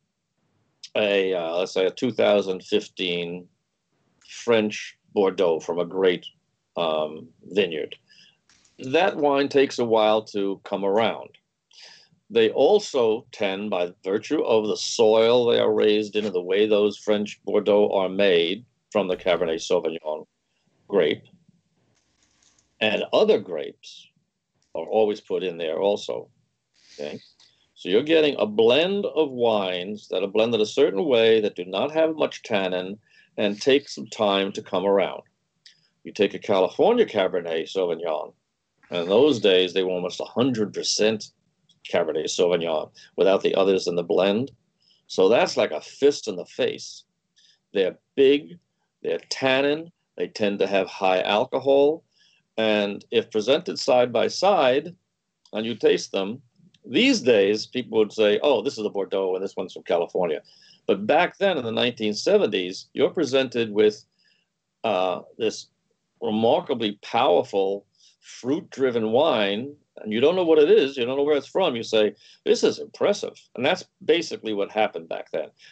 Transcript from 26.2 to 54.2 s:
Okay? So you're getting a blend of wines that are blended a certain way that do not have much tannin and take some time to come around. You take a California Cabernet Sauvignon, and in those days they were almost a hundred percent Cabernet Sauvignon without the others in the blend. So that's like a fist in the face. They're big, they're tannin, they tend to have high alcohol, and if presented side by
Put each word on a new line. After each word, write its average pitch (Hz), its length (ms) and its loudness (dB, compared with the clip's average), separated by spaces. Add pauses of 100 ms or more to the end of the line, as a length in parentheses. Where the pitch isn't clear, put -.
Okay? 73 260 -12 (540)
So - 140 -12
you're 101 140 2
getting 151 360 2
a - 80 0
blend 170 600 2
of 156 240 -2
wines 104 760 -2
that 92 140 -4
are 101 60 -4
blended 110 320 0
a 107 60 2
certain 180 400 0
way 113 340 4
that 104 160 -4
do 90 80 -8
not 98 280 -4
have 160 240 0
much 139 260 -4
tannin 95 560 -4 (380)
and 104 240 -4
take 139 280 2
some - 200 -14
time 98 440 -2
to 110 100 -10
come 92 220 -6
around. 95 380 0 (840)
You 82 80 -14
take 101 220 0
a 92 40 -12
California 139 680 2
Cabernet 85 640 -2
Sauvignon, 82 640 -4 (580)
and 87 140 -4
in 82 40 -6
those 123 320 4
days 92 320 4
they 95 100 0
were 92 80 -2
almost 90 300 -6
a - 40 -6
hundred 110 500 -2
percent 107 560 -2 (600)
Cabernet 78 360 -2
Sauvignon 82 640 0 (260)
without 95 260 2
the 85 120 0
others 95 320 2
in 87 100 -2
the 87 60 -2 (120)
blend. 101 360 2 (560)
So 95 220 2
that's 143 280 2
like 110 160 0
a 76 80 -6
fist - 480 0
in 98 80 -8
the 87 100 -10
face. - 580 -8 (680)
They're 92 260 0 (160)
big, 147 440 2 (440)
they're - 280 -6
tannin, 143 600 -2 (260)
they 90 120 -6
tend 101 300 -2
to 95 80 0
have 98 220 0
high 92 340 0
alcohol, 135 840 0 (540)
and 107 520 0
if 113 200 0
presented 135 480 -2
side 123 340 2
by 107 160 0